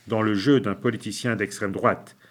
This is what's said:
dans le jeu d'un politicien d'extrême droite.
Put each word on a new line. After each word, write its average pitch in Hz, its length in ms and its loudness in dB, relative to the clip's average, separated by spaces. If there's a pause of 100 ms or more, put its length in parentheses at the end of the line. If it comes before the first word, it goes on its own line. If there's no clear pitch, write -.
dans 110 140 0
le 107 140 2
jeu 135 240 4
d'un 98 160 -2
politicien 113 600 -4
d'extrême 101 360 -4
droite. 98 440 -2 (160)